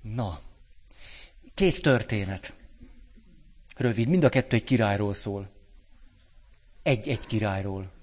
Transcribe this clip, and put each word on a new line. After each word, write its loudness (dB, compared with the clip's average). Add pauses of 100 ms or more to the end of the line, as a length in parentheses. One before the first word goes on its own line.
Na, -6 (1120)
két 2
történet. 0 (1200)
Rövid, 0
mind 4
a 8
kettő 2
egy 2
királyról 2
szól. -6 (1300)
Egy-egy 0
királyról. -2 (120)